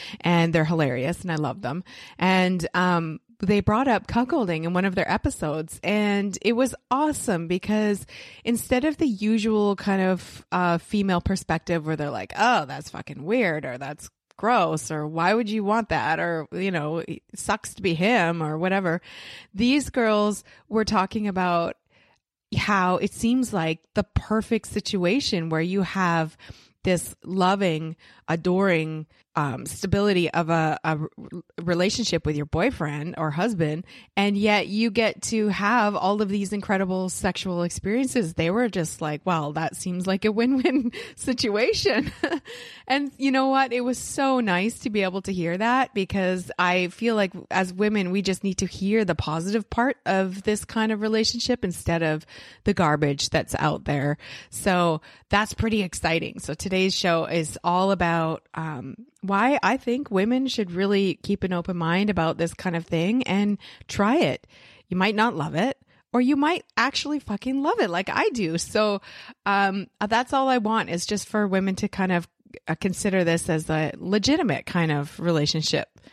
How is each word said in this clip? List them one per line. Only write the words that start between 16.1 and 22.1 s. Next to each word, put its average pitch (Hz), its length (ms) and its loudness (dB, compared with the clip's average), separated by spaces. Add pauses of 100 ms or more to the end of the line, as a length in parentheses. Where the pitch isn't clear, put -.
or, 165 320 -4
you 185 200 -2
know, 156 260 -2
"It - 240 -8 (140)
sucks - 400 -4
to 190 80 -8
be 175 100 2
him," 170 480 2
or 156 160 -4
whatever. 185 440 0 (520)
These 247 380 2
girls 208 520 2 (240)
were 214 180 0
talking 208 420 0
about 180 500 0 (800)